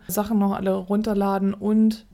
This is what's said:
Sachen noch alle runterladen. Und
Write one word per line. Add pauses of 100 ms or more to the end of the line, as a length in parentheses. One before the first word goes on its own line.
Sachen
noch
alle
runterladen.
Und